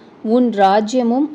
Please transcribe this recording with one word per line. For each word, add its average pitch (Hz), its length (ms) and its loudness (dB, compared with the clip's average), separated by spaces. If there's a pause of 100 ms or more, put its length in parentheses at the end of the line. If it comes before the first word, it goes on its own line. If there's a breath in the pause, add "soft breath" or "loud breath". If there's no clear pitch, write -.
(240 loud breath)
உன் 240 280 0
ராஜ்யமும் 220 840 0